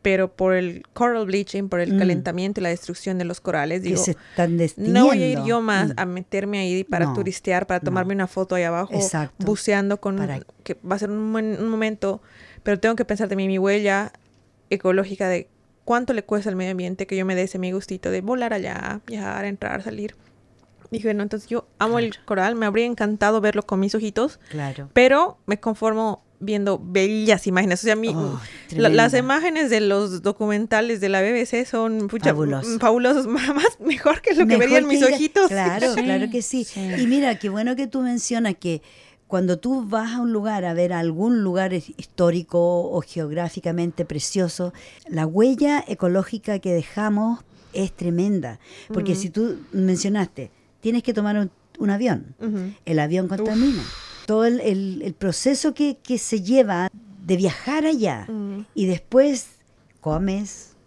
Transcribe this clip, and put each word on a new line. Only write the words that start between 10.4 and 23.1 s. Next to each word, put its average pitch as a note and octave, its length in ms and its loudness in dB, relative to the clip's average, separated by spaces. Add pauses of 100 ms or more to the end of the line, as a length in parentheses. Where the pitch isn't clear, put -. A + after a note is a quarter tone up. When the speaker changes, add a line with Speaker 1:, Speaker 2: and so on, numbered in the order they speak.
Speaker 1:
que - 120 -8 (140)
va F#3 60 0
a G3+ 60 -4
ser G3+ 100 -4
un G#3+ 220 -4
buen, A3 280 -2
un A3 80 -2
momento, A3 540 -2 (400)
pero G3+ 160 0
tengo A3 160 2
que A3+ 100 -2
pensar G#3 240 -2
también F#3+ 200 -2
mi F#3+ 100 0
huella G3+ 540 0 (580)
ecológica F#3+ 580 0
de F3+ 200 -2 (360)
cuánto A#3+ 280 0
le G#3+ 120 -2
cuesta G#3 260 -2
al F#3 60 -4
medio F#3 160 -4
ambiente F#3 360 -6
que F#3+ 80 -4
yo F#3 80 0
me F#3 100 0
dé F3+ 80 2
ese F#3+ 160 -4
mi F#3 140 -4
gustito F#3 380 -6
de F#3 100 -2
volar A#3 320 -2
allá, G3+ 540 -6
viajar, G3+ 380 -6
entrar, G3+ 380 -6
salir. G#3+ 320 -8 (760)
Dije, A3 240 -2
"No, G#3 100 0
entonces G#3 240 -8
yo A#3 180 -4 (140)
amo A3+ 180 2
el A#3 120 0
Speaker 2:
Claro. - 160 -16
Speaker 1:
coral, G3+ 280 0
me A3+ 120 0
habría A3 200 2
encantado G#3+ 540 2